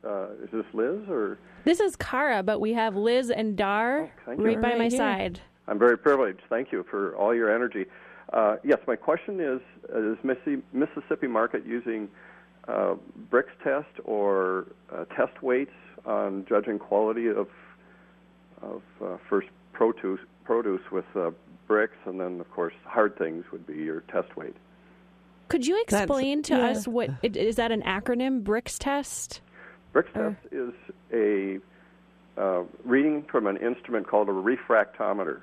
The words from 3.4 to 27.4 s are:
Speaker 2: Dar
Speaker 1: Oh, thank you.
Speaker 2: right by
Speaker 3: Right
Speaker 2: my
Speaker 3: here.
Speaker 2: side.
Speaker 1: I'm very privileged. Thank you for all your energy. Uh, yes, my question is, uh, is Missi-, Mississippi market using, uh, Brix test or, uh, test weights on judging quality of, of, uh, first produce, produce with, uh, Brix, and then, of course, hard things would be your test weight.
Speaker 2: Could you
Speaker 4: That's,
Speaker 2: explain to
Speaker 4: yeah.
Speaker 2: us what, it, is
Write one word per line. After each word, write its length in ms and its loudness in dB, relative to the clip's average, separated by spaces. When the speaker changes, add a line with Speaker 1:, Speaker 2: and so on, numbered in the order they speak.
Speaker 2:
Dar 460 2
Speaker 1:
Oh, 80 -6
thank 160 -6
you. 40 2
Speaker 2:
right 160 4
by 100 2
Speaker 3:
Right 60 0
Speaker 2:
my 120 2
Speaker 3:
here. 80 0
Speaker 2:
side. 420 0
Speaker 1:
I'm 100 -2
very 180 8
privileged. 520 2
Thank 240 -2
you 180 -2
for 240 -2
all 180 4
your 200 4
energy. 320 0
Uh, 320 4
yes, 220 4
my 100 0
question 420 -2
is, 220 -2
uh, 160 0
is 100 -2
Missi-, 420 -2
Mississippi 540 -2
market 380 0
using, 440 -4
uh, 280 0
Brix 160 4
test 240 -2
or, 640 0
uh, 120 -8
test 260 -2
weights 300 0
on 440 -2
judging 280 2
quality 500 0
of, 200 0
of, 200 -10
uh, 140 -8
first 180 0
produce, 460 0
produce 380 0
with, 140 -2
uh, 160 0
Brix, 220 4
and 140 -6
then, 200 -4
of 120 -14
course, 220 -4
hard 320 2
things 340 -4
would 140 -14
be 100 -12
your 260 -6
test 340 -6
weight. 200 -12
Speaker 2:
Could 180 0
you 100 2
Speaker 4:
That's, 160 2
Speaker 2:
explain 400 0
to 120 0
Speaker 4:
yeah. 140 4
Speaker 2:
us 180 -4
what, 220 -2
it, 120 0
is 200 0